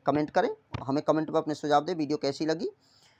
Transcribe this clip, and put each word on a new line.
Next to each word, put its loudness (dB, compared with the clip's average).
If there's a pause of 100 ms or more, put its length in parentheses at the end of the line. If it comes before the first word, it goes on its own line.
कमेंट 2
करें, 2 (280)
हमें 0
कमेंट 2
में -2
अपने -2
सुझाव 2
दें -4
वीडियो -2
कैसी -2
लगी। -2 (500)